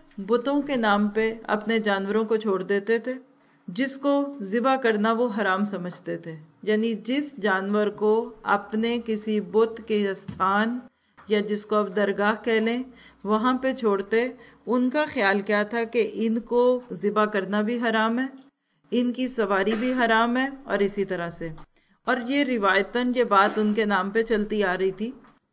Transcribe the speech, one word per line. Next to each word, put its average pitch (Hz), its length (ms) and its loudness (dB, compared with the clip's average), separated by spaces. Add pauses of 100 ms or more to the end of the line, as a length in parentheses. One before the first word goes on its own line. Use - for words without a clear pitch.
(220)
बुतों 240 400 0
के 285 160 -4
नाम 208 340 2
पे 220 200 0 (180)
अपने 214 320 0
जानवरों 202 440 0
को 220 140 2
छोड़ 196 240 0
देते 202 360 0
थे, 240 140 -6 (540)
जिसको 269 440 -2 (320)
ज़िबा 233 340 0
करना 226 360 2
वो 240 160 0
हराम 196 380 0
समझते 175 520 -8
थे। 160 180 -14 (280)
यानी 214 280 0 (100)
जिस 285 360 -4
जानवर 202 520 0
को 214 200 0 (360)
अपने 220 540 0
किसी 214 460 -2
बुत 220 340 2
के 208 340 0
स्थान 202 680 0 (480)
या 208 120 4
जिसको 208 340 -2
आप 208 160 2
दरगाह 202 460 2
कह 220 220 0
लें, 240 260 0 (400)
वहाँ 214 320 2
पे 262 160 0
छोड़ते, 220 600 0 (340)
उनका 254 400 2
ख्याल 202 360 2
क्या 208 220 0
था 233 200 -4
कि 226 160 0
इनको 226 600 0 (320)
ज़िबा 208 340 0
करना 202 340 0
भी 233 180 -2
हराम 226 400 0
है, 269 100 -4 (600)
इनकी 247 380 0
सवारी 202 460 0
भी 254 180 0
हराम 233 440 2
है 269 140 0 (160)
और 202 140 0
इसी 196 240 0
तरह 175 260 -4
से। 165 220 -10 (540)
और 247 160 0
ये 277 220 2
रिवायतन 226 720 2
ये 247 100 4
बात 208 340 4
उनके 214 280 2
नाम 196 240 0
पे 226 140 2
चलती 214 380 0
आ 180 120 2
रही 190 180 0
थी। 220 200 -6 (400)